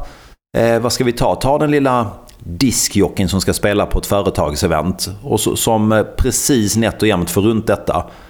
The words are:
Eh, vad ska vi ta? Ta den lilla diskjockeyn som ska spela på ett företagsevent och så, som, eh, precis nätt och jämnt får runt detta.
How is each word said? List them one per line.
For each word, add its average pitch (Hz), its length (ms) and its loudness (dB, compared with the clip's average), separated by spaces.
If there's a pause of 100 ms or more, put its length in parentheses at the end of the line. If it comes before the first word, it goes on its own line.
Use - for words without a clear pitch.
(580)
Eh, 117 220 2
vad 117 140 0
ska 131 100 0
vi 120 80 0
ta? 107 240 0
Ta 135 220 0
den 147 140 0
lilla 131 360 2 (320)
diskjockeyn 95 920 0
som 92 120 0
ska 90 120 0
spela 101 320 0
på 90 140 0
ett 85 60 -6
företagsevent 90 1040 0 (140)
och 113 160 -2
så, - 160 0
som, 110 360 2
eh, 107 120 4 (140)
precis 110 600 0
nätt 110 240 0
och 107 60 2
jämnt 87 220 0
får 98 120 0
runt 110 260 2
detta. 87 360 -2 (260)